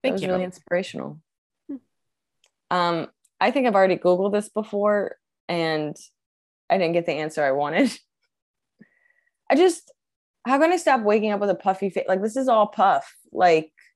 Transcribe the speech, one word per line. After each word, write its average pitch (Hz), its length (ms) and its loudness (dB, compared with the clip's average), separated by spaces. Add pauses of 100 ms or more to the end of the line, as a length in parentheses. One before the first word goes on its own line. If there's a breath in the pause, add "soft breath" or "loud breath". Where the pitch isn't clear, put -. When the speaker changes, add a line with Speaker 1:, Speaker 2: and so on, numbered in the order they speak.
Speaker 1:
That 262 60 0
Speaker 2:
Thank - 40 -2
Speaker 1:
was 190 100 -4
Speaker 2:
you. 190 60 -4
Speaker 1:
really 185 140 0
inspirational. 175 760 -8 (500)
Speaker 2:
Hmm. 285 60 -10 (960)
Speaker 1:
Um, 175 360 -2 (320)
I 208 120 2
think 254 160 0
I've 202 80 0
already 190 220 4
Googled 180 360 0
this 208 160 -4
before 208 680 -4 (320)
and 160 460 -4 (720)
I 185 80 2
didn't 170 160 0
get 170 120 0
the 160 80 -4
answer 156 300 -4
I 135 80 2
wanted. 151 400 0 (800)
<laughs> - 800 -20
I 269 60 4
just, 349 360 2 (540)
how 262 140 0
can 320 120 4
I 370 60 0
stop 269 240 2
waking 208 300 2
up 202 80 -2
with 202 100 -2
a 185 60 2
puffy 190 340 -2
face? - 180 -4
Like, 190 140 0
this 220 160 -6
is 262 100 -2
all 220 200 4
puff. 185 460 0 (180)
Like, 160 400 2 (240 soft breath)